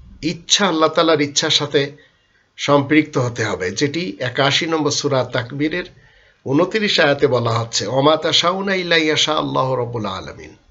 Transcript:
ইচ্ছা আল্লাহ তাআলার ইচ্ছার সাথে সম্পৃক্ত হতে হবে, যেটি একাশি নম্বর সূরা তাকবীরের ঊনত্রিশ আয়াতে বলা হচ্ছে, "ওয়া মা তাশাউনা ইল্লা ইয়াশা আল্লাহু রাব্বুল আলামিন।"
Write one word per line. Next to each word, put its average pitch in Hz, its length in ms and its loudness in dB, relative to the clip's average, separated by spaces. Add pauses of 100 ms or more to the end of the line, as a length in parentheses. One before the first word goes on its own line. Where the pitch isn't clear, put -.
(220)
ইচ্ছা 170 460 0
আল্লাহ 160 220 4
তাআলার 160 320 2
ইচ্ছার 147 280 -2
সাথে 143 420 0 (680)
সম্পৃক্ত 143 600 2
হতে 120 280 -2
হবে, 92 260 -4
যেটি 147 480 -4
একাশি 139 460 0
নম্বর 156 260 0
সূরা 135 320 0
তাকবীরের 143 600 -4 (640)
ঊনত্রিশ 185 540 2
আয়াতে 143 280 4
বলা 117 240 2
হচ্ছে, 113 360 -2
"ওয়া 131 140 0
মা 151 160 6
তাশাউনা 180 580 0
ইল্লা 175 200 0
ইয়াশা 156 380 2
আল্লাহু 139 420 -2
রাব্বুল 117 300 -4
আলামিন।" - 500 -10 (160)